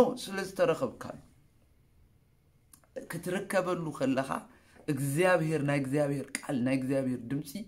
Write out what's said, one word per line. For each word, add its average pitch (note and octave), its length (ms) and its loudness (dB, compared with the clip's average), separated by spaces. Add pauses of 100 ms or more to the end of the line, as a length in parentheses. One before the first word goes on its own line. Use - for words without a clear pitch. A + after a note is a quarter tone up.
(180)
ስለ F#3+ 260 -8
ዝተረኸብካ D#3+ 640 0
እዩ። - 140 -12 (1800)
ክትርከበሉ F3+ 840 -2
ከለኻ C3+ 380 2 (580)
እግዚኣብሔር፣ D#3 760 4
ናይ C#3+ 160 2
እግዚኣብሔር C#3 560 0
ቃል፣ - 260 -4
ናይ C3 160 2
እግዚኣብሔር C3 460 0
ድምፂ C#3 300 -6 (160)